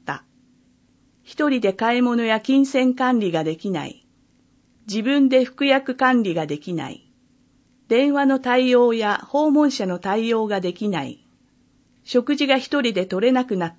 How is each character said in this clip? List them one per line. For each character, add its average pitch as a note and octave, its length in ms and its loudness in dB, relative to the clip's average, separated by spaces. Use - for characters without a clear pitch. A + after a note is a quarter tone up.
た。 C#3 200 -10
一 - 240 -4
人 B3+ 140 0
で G3 100 0
買 A#3 280 -2
い - 20 2
物 A#3+ 220 0
や A3 180 0
金 C4+ 240 2
銭 B3+ 300 0
管 B3+ 240 0
理 F#3+ 120 -2
が D#3+ 120 0
で D#3 120 -4
き G3 140 -8
な D3+ 160 -6
い。 - 220 -16
自 G#3+ 160 -6
分 C4+ 260 2
で B3+ 160 4
服 C#4 220 -6
薬 C4+ 280 0
管 B3+ 280 2
理 F3+ 100 -2
が D#3+ 140 -4
で D3 100 -6
き F3 160 -10
な C#3+ 160 -6
い。 - 220 -20
電 C4+ 260 2
話 C#4 120 0
の C4+ 140 2
対 B3+ 360 2
応 B3 180 4
や G#3+ 340 -2
訪 D4+ 240 0
問 D4 180 4
者 A3+ 160 -4
の F3+ 140 -4
対 A3+ 340 -2
応 A3 140 0
が G3+ 140 -2
で F3+ 120 -4
き G#3 160 -4
な D#3+ 140 -4
い。 A#2+ 220 -14
食 B3+ 320 0
事 C#4+ 120 -2
が C4+ 100 2
一 C#4 240 -2
人 A#3 120 0
で F#3 120 -2
取 F#3+ 220 0
れ C4 40 4
な B3+ 140 2
く A3+ 100 -4
な F3 120 -2
っ E3+ 120 -12